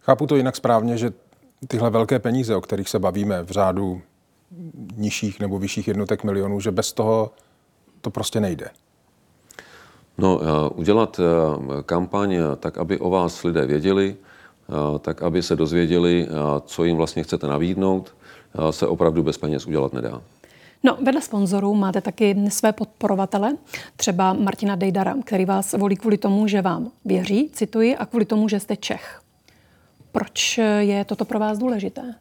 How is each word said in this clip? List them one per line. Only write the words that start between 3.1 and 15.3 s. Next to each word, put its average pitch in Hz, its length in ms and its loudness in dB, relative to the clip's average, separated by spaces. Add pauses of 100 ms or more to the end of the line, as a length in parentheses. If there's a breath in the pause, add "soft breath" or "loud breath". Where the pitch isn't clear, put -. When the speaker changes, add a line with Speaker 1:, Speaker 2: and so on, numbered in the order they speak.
Speaker 1:
v 90 80 -12
řádu 92 500 0 (960)
nižších 104 420 -4
nebo 98 200 -2
vyšších 98 280 -4
jednotek 104 360 -2
milionů, 98 360 -2
že 98 120 -2
bez 101 220 -2
toho 110 380 0 (680 soft breath)
to - 80 -6
prostě 107 300 -4
nejde? 92 300 -2 (1500 loud breath)
Speaker 2:
No, 95 240 4
eh, 76 340 2
udělat, 104 440 2
eh, 76 640 2
kampaň, 92 500 0
eh, 78 220 0
tak, - 220 -8
aby 87 220 -2
o 90 100 -2
vás 87 340 0
lidé 80 220 0
věděli, 98 500 2 (540 loud breath)
eh, 73 300 -2
tak, 82 240 -6
aby 87 200 0